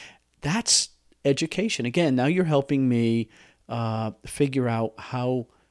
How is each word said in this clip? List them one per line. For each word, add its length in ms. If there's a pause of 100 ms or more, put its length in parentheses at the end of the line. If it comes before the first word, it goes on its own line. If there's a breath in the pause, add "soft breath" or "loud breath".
(420 loud breath)
That's 480 (360)
education. 640
Again, 280
now 120
you're 180
helping 420
me, 420 (380 soft breath)
uh, 440 (160)
figure 420
out 300
how 480 (240)